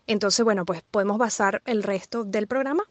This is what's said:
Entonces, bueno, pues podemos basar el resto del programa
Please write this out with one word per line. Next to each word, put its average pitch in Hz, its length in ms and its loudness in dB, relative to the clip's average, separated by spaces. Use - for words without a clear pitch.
Entonces, 208 380 2
bueno, 202 180 2
pues 170 180 -4
podemos 202 360 0
basar 214 480 0
el 214 180 0
resto 202 400 -4
del 208 240 -2
programa 269 440 0